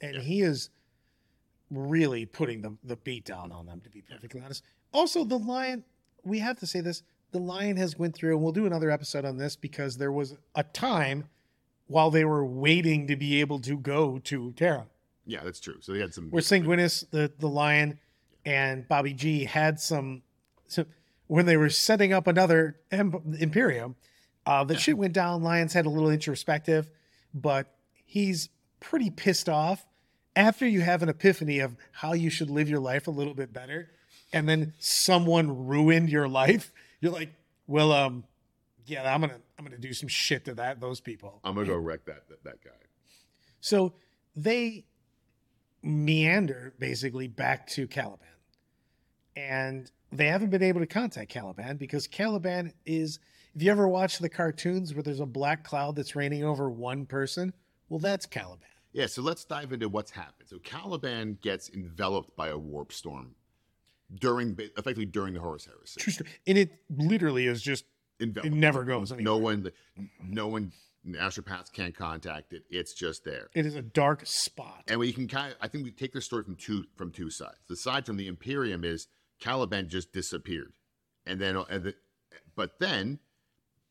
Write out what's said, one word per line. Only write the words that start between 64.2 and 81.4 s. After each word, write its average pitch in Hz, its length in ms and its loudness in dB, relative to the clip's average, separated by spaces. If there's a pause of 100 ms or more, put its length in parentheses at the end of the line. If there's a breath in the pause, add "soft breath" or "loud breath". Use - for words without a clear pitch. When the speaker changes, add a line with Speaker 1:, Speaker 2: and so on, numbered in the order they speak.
Speaker 2:
during, 120 360 0 (200)
effectively 110 280 -4
during 95 300 -4
the 85 60 -8
Horus 80 260 -10
Heresy. - 340 -18
Speaker 1:
True 202 120 -2
story. - 180 -10 (160 loud breath)
And 190 100 4
it 196 140 6 (260)
literally 151 500 2
is 120 140 0
just, 135 240 -4 (360)
Speaker 2:
Enveloped. 117 340 -4
Speaker 1:
it - 20 2
never 147 280 4
goes 117 260 -2
anywhere. 120 140 -4
Speaker 2:
No 110 140 4
one, 107 340 0 (520 soft breath)
no 107 220 -4
one, 107 240 -4 (380 soft breath)
astropaths 90 640 -8
can't 87 200 -8
contact 80 600 -10
it. 82 180 -16
It's 87 240 -6
just 80 300 -6
there. 65 280 -10
Speaker 1:
It 160 140 0
is 151 80 -6
a 143 80 -10
dark 143 440 0
spot. - 600 -6
Speaker 2:
And 113 140 0
we 123 120 0
can 127 140 -6
kind 139 240 -8
of, - 100 -16
I - 60 -6
think 147 180 -8
we 120 60 -10
take 131 220 -10
the 135 80 -8
story 113 240 -6
from 92 100 -12
two, 101 300 -6 (100)
from 90 160 -10
two 82 200 -10
sides. - 280 -14 (100)
The 87 60 -10
side 131 320 -6
from 110 100 -6
the 98 120 -8
Imperium 101 560 -6
is 82 240 -6 (320)
Caliban 104 480 -4
just 90 240 -8
disappeared, 85 600 -10 (540)
and 95 140 -8